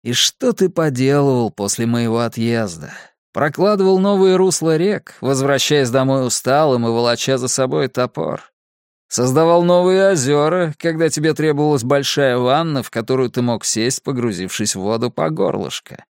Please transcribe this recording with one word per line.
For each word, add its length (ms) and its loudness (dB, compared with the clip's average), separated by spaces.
И 80 -4
что 400 0
ты 160 0
поделывал 800 2
после 360 -4
моего 340 0
отъезда? 720 -4
Прокладывал 680 2
новые 380 2
русла 400 0
рек, 460 -4
возвращаясь 680 0
домой 380 0
усталым 600 0
и 40 0
волоча 480 0
за 100 -4
собой 400 -2
топор. 640 -6
Создавал 540 2
новые 460 4
озёра, 680 0
когда 320 0
тебе 240 -2
требовалась 500 0
большая 540 0
ванна, 440 0
в 80 -12
которую 380 -2
ты 140 -2
мог 240 -2
сесть, 360 -2
погрузившись 720 -4
в 60 -8
воду 300 -2
по 180 -2
горлышко. 840 -6